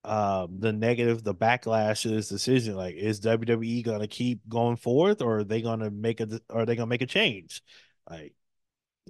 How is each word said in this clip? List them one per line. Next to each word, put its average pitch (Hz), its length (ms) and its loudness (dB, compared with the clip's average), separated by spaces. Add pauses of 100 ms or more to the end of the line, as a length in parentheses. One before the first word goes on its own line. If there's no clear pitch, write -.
um, 98 560 -2
the 110 120 0
negative, 117 500 2
the 101 120 -2
backlash 110 680 2
to 117 60 -2
this 110 200 -2
decision. 110 480 0
Like, 90 200 -6
is 101 240 -2
W 113 260 2
W 117 240 0
E 120 120 -2
gonna 107 260 -2
keep 123 400 -2
going 117 280 2
forth, 170 460 2
or 113 180 2
are 104 40 0
they 110 180 0
gonna 110 280 -2
make 110 300 -2
a, 110 200 -4 (100)
are 117 160 0
they 120 100 0
gonna 113 100 -2
make 123 160 0
a 131 40 -2
change? 127 560 -2 (460)
Like, 80 260 -16 (760)